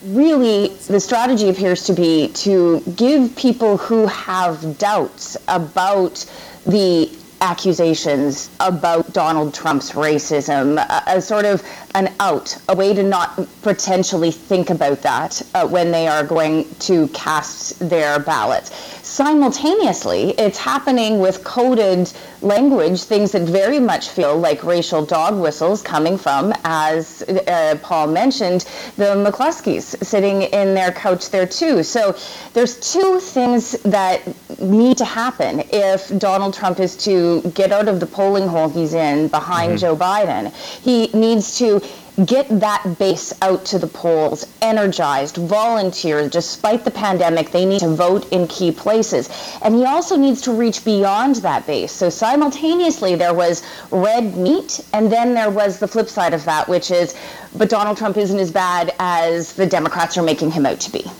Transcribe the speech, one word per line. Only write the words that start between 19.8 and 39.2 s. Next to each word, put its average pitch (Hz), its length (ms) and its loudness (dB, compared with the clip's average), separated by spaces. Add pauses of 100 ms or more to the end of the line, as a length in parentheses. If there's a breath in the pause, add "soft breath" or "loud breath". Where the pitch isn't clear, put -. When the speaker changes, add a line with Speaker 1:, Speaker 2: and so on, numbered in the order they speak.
Speaker 1:
it's 208 260 0
happening 254 600 0
with 190 240 0
coded 214 720 2 (300 loud breath)
language, 202 640 2
things 208 280 0
that 170 160 0
very 196 320 2
much 208 300 0
feel 151 260 0
like 160 260 0
racial 170 420 0
dog 175 360 0
whistles 165 400 0
coming 165 380 -2
from, 165 340 0 (120)
as, 160 580 -2
uh, 170 600 0
Paul 156 260 -2
mentioned, 185 580 0 (300 loud breath)
the 202 200 2
McCloskeys 202 880 -2
sitting 196 380 0
in 196 320 2
their 185 180 0
couch 180 380 -2
there 185 160 0
too. 247 360 0
So 202 320 0 (380 loud breath)
there's 240 260 0 (140)
two 370 260 2
things 247 540 0 (120)
that 190 360 2 (400)
need 220 380 4
to 226 80 0
happen 220 560 -4 (100)
if 196 460 0
Donald 196 340 0
Trump 185 260 -2
is 180 200 0
to 170 420 2 (140)
get 190 180 2
out 208 160 2
of 185 120 2
the 165 60 -2
polling 196 400 0
hole 165 220 0
he's 156 240 -2
in 156 360 2